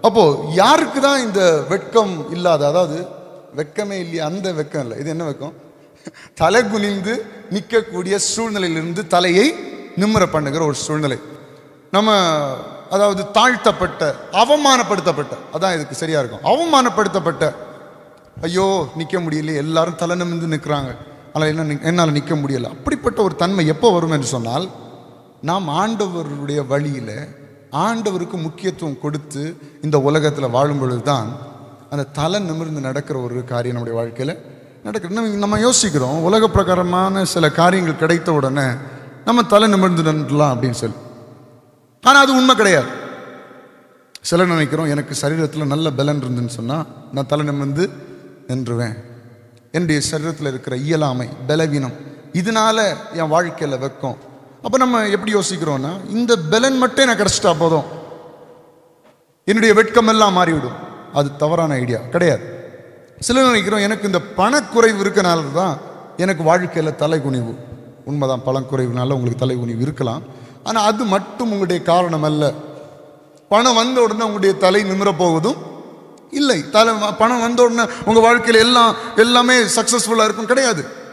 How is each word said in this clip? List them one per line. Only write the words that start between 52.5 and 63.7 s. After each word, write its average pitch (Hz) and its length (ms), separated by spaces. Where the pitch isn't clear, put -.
என் 165 180
வாழ்க்கையில 156 480
வெட்கம்." 131 500
அப்ப 240 140
நம்ம 240 300
எப்படி 202 260
யோசிக்கிறோம்னா, 165 760
"இந்த 233 280
பலன் 254 280
மட்டும் 254 260
எனக்கு 226 200
கிடைச்சிட்டா 180 360
போதும், 160 240
என்னுடைய 220 280
வெட்கம் 220 340
எல்லாம் 214 260
மாறிவிடும்." 160 380
அது 139 220
தவறான 160 380
idea 123 260
கிடையாது. 165 300
சிலர் 262 260
நினைக்கிறோம், 214 340